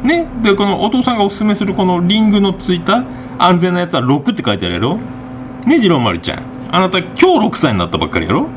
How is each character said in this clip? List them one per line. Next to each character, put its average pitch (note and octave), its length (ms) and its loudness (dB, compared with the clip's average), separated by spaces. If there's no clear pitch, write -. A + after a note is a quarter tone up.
ね、 D#4+ 220 2
で、 G3+ 140 4
こ G3+ 100 0
の G3 180 0
お A3 60 0
父 B3+ 140 0
さ B3 100 2
ん A3+ 40 -2
が G3+ 80 2
お G3+ 40 0
す - 80 -10
す G#3+ 60 -2
め G#3+ 120 2
す G3+ 100 -2
る G3 80 -2
こ F#3+ 100 0
の F3 240 2
リ G#3+ 140 2
ン G#3+ 80 4
グ G3+ 100 4
の G3 140 2
つ F#3 200 -2
い F3 60 0
た G#3+ 240 0
安 F3+ 220 4
全 F3+ 140 2
な F3 80 0
や F3 60 -2
つ E3+ 80 -6
は C3 120 2
「六」 G3+ 240 2
っ - 20 -2
て - 120 -6
書 A2 80 2
い G2 40 -2
て F2 80 -4
あ F2+ 40 -2
る F2 60 -2
や F2 60 -2
ろ。 C#3 160 0
ね、 C#4 160 4
次 G3+ 80 4
郎 D#3 100 4
丸 F#2+ 200 0
ち - 120 -6
ゃ - 40 -4
ん、 - 40 -10
あ F3 80 2
な F#3 100 2
た F3+ 100 0
今 - 160 -8
日 - 80 4
六 G#3+ 180 0
歳 C3 160 0
に F#2+ 60 0
な E2+ 80 0
っ - 20 -8
た E2 80 -4
ば D#2+ 100 -2
っ - 20 -6
か F2 100 -2
り D#2+ 80 -4
や F#2 40 -2
ろ。 F#3 260 0